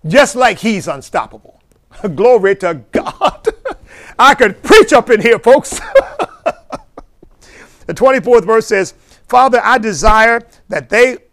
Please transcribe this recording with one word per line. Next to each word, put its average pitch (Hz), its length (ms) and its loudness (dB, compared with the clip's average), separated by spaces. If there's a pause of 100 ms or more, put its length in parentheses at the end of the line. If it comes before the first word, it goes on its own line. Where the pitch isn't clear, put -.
Just 240 320 0
like 233 220 -2
he's 202 280 -4
unstoppable. 131 720 -12 (400)
<laughs> 180 140 -8
Glory 202 400 2
to 175 200 -6 (180)
God. - 560 -6 (340)
<laughs> - 340 -20
I 262 180 4
could - 280 -2
preach - 300 4
up 247 160 2
in 226 100 2
here, 226 180 0
folks. - 480 0
<laughs> - 60 -18 (1900)
The - 80 -12
twenty-fourth 240 500 2
verse 220 240 -2
says, 190 260 -4 (360)
"Father, 247 340 2
I 247 140 0
desire 220 640 0 (260)
that 139 220 -10
they 240 300 0 (140)